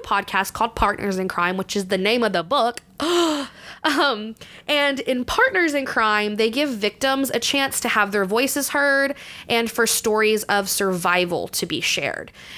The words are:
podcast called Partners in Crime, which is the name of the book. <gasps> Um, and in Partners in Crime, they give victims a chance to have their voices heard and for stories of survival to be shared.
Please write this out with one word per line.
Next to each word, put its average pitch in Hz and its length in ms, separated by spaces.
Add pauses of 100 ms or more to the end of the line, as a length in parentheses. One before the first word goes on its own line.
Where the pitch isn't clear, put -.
podcast 196 500
called 226 220
Partners 202 420
in 190 100
Crime, 180 300
which 185 180
is 196 120
the 190 100
name 220 260
of 208 100
the 170 100
book. 233 380 (180)
<gasps> 320 480 (340)
Um, 269 540 (320)
and 285 320
in 254 240
Partners 359 500
in 277 120
Crime, 214 500
they 220 140
give 277 200
victims 262 600
a 233 100
chance 269 400
to - 80
have 208 240
their 202 140
voices 262 420
heard 277 480 (320)
and 233 240
for 233 160
stories 214 560
of 202 240
survival 180 800
to - 180
be 165 140
shared. - 540 (240)